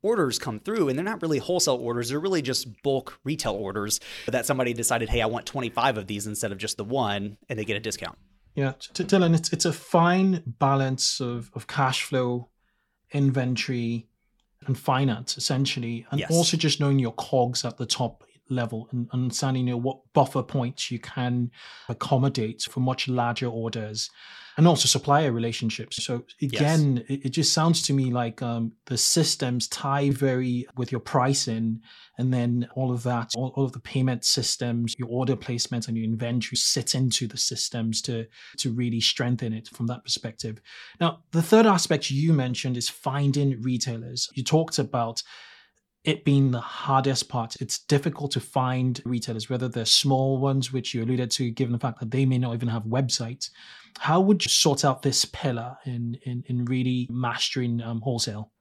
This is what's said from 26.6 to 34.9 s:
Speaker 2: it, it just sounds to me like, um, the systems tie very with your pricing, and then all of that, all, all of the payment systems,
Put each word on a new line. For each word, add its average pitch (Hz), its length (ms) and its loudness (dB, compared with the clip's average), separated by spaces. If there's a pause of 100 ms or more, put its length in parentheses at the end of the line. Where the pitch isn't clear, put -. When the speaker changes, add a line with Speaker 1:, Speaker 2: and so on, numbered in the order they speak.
Speaker 2:
it, 135 180 -4
it - 40 0
just 143 220 2
sounds 165 300 4
to - 100 0
me 131 180 2
like, 120 320 -2
um, 117 300 -2 (140)
the 120 120 -2
systems 127 680 2
tie 143 420 0
very 127 560 0 (100)
with 127 140 -2
your 120 100 -2
pricing, 113 800 0 (380)
and 127 160 0
then 120 400 0
all 131 180 0
of 117 120 -4
that, 120 320 -2
all, 127 180 -4
all 139 100 2
of 127 80 -2
the 123 80 -12
payment 127 440 0
systems, 117 720 0